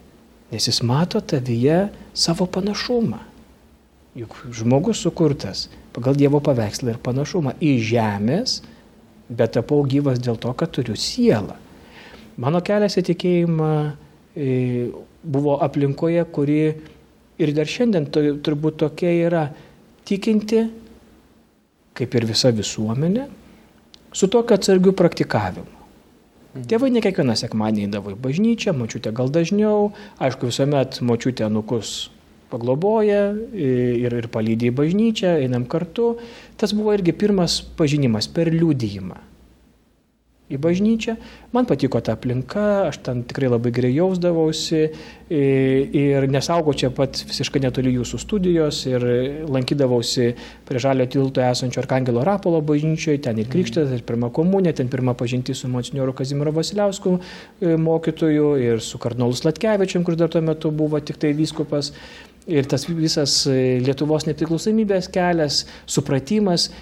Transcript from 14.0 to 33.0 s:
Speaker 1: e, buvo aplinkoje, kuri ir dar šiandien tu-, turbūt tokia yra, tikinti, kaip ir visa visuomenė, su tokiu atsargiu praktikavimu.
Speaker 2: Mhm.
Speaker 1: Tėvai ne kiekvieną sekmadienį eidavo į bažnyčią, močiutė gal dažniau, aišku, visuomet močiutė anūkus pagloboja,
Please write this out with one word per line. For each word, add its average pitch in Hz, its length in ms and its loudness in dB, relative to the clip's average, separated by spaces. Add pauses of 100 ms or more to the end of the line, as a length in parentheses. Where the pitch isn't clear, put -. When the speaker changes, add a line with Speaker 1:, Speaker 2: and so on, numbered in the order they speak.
Speaker 1:
e, 139 180 -2 (680)
buvo 143 440 0
aplinkoje, 151 640 0
kuri 151 320 0 (760)
ir 151 180 2
dar 151 120 0
šiandien 190 420 0
tu-, 147 340 2
turbūt 156 380 -2
tokia 156 300 0 (140)
yra, 170 180 0 (640)
tikinti, 214 580 0 (1300)
kaip 127 200 -2
ir 113 120 4
visa 120 260 4
visuomenė, 135 760 -2 (840)
su - 160 2
tokiu 233 300 4
atsargiu 190 380 4
praktikavimu. 104 840 -2 (760)
Speaker 2:
Mhm. 127 160 -12
Speaker 1:
Tėvai 233 240 2
ne 240 80 4
kiekvieną 175 380 2
sekmadienį 110 500 0
eidavo 101 240 -4
į 98 80 -10
bažnyčią, 196 560 0
močiutė 113 400 -4
gal 131 160 0
dažniau, 208 600 2 (280)
aišku, 123 300 -2
visuomet 135 500 0
močiutė 120 480 0
anūkus 107 600 -4 (420)
pagloboja, 202 800 2